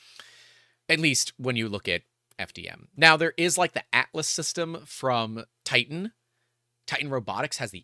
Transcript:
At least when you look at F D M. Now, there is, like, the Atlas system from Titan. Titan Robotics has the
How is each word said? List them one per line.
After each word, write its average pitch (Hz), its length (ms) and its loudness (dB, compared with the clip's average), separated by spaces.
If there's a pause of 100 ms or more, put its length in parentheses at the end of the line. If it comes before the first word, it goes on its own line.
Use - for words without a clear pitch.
(880)
At 160 120 2
least 147 380 2
when 127 180 -2
you 113 140 0
look 101 180 -6
at 87 160 0 (340)
F 92 160 -8
D 87 160 -14
M. - 260 -18
Now, 160 220 8
there 165 180 2
is, 170 220 2
like, 180 160 2
the 110 180 -4
Atlas 131 360 0
system 165 580 -4
from 113 600 -2 (200)
Titan. 143 480 0 (760)
Titan 143 220 -4
Robotics 120 480 -4
has 120 140 -6
the 90 120 -14